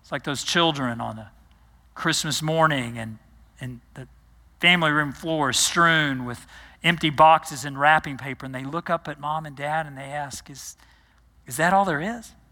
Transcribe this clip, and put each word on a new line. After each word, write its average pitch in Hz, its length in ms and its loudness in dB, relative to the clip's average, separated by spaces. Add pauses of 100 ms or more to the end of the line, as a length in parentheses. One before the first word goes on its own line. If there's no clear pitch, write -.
It's - 100 -18
like 143 140 -8
those 139 180 -6
children 139 600 0
on 113 160 -8
a 110 140 -18 (600)
Christmas 156 460 -2
morning 156 560 0
and, 110 220 -10 (420)
and 127 200 -12 (120)
the 131 160 -16 (500)
family 175 320 4
room 147 220 2
floor 156 380 0
is 117 80 0
strewn 156 680 2
with 120 220 -10 (360)
empty 165 280 0
boxes 156 540 6
and 139 140 -8
wrapping 151 380 4
paper, 139 280 -10
and 131 80 -10
they 131 120 -8
look 160 260 -6
up 170 160 -4
at 143 140 -12
mom 156 260 -6
and 147 80 -14
dad 151 320 -4
and 139 100 -14
they 135 60 -12
ask, 139 480 -10
"Is, - 260 -18 (720)
is 123 120 -12
that 170 140 2
all 196 120 4
there 156 160 -2
is?" 226 320 -10 (200)